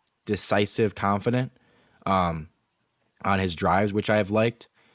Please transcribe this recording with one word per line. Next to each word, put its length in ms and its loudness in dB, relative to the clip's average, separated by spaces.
decisive, 680 0
confident, 560 -2
um, 440 0
on 140 2
his 180 -2
drives, 360 0
which 180 -2
I 80 4
have 120 -2
liked. 380 0